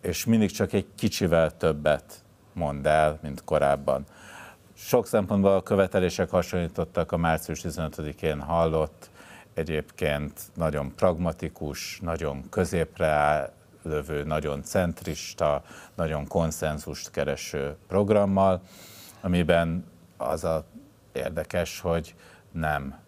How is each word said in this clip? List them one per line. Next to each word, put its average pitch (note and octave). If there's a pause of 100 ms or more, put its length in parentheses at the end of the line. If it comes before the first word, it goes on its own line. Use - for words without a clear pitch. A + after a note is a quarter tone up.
És -
mindig A2
csak -
egy G2+
kicsivel E2
többet D2+ (280)
mond C#2+
el, D#2
mint C#2+
korábban. C#2+ (720)
Sok -
szempontból G2
a F#2
követelések F#2+
hasonlítottak E2+
a F2
március E2
tizenötödikén D#2
hallott, D#2+ (440)
egyébként D2+ (140)
nagyon D2+
pragmatikus, E2
nagyon D#2+
középre E2+
áll, D2 (300)
lövő, D2+
nagyon D2
centrista, D#2+ (320)
nagyon D#2
konszenzust D#2
kereső C#2+ (120)
programmal, G2 (600)
amiben E2+ (320)
az D#2+
a D#2+ (480)
érdekes, -
hogy E2+ (380)
nem D2